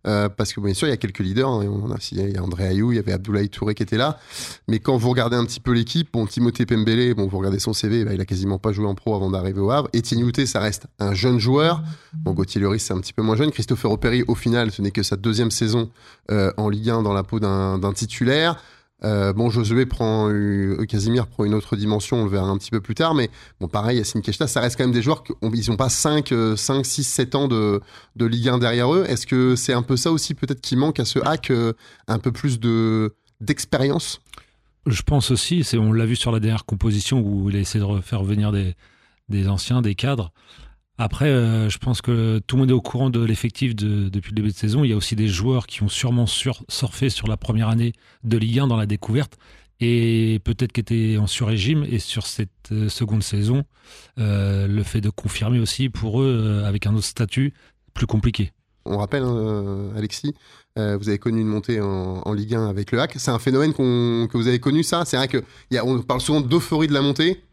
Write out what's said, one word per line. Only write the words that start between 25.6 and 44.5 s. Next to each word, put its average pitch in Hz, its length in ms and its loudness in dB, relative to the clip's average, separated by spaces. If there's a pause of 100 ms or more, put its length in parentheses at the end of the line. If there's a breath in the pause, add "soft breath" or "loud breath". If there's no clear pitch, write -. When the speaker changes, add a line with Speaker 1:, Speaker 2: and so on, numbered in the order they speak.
Speaker 1:
ont 107 60 0
pas 131 140 2
cinq, 151 420 0
euh, 110 240 2
cinq, 135 300 -2
six, 135 180 -4
sept 127 300 -2
ans 139 120 2
de, 104 360 2 (340 loud breath)
de 117 80 0
Ligue 117 240 2
un 123 80 2
derrière 120 380 2
eux. 185 120 4
Est-ce - 200 -2
que 127 300 4
c'est 127 180 0
un 120 80 2
peu 127 140 0
ça 165 140 0
aussi, 160 220 0
peut-être, 135 300 -6
qui - 120 -4
manque 143 260 2
à 117 40 0
ce - 140 -2
hack, 151 320 -2
euh, 117 240 2 (340 loud breath)
un 110 100 0
peu 123 140 0
plus 123 280 -2
de, 110 540 2 (280)
d'expérience ? - 800 -2 (640 loud breath)
Speaker 2:
Je 117 160 0
pense 143 280 2
aussi, 151 340 2
c'est, - 120 0
on 110 160 4
l'a 113 140 2
vu 117 100 2
sur 120 160 -2
la 110 80 2
dernière 110 240 0
composition 107 560 0
où 101 300 0
il 101 60 0
a - 20 2
essayé 101 220 0
de 101 40 2
refaire 98 380 -2
venir 104 300 2
des, 95 220 0 (540 soft breath)
des 98 200 0
anciens, 120 340 0
des 104 140 0
cadres. 120 360 -2 (640 soft breath)
Après, 123 320 0
euh, 113 400 4
je - 100 -4
pense 123 240 -2
que 113 440 2
tout - 80 -4
le 131 60 4
monde 131 100 4
est 131 40 6
au 120 60 4
courant 131 300 -2
de 117 140 0
l'effectif 113 500 -2
de, 104 340 0
depuis 98 220 -4
le 107 60 -4
début 107 140 0